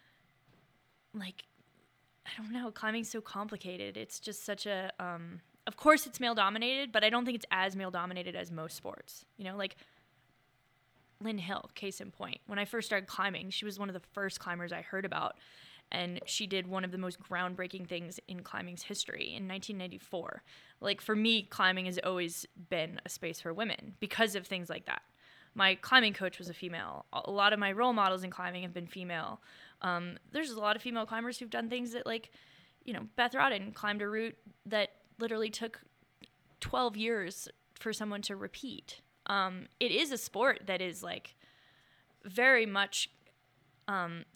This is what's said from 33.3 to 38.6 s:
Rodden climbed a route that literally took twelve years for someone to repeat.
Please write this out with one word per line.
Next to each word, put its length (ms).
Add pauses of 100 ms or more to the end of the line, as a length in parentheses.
Rodden 420
climbed 260
a 80
route 280 (280)
that 280 (260)
literally 320
took 320 (800)
twelve 360
years 520 (260)
for 180
someone 300
to 120
repeat. 680 (240)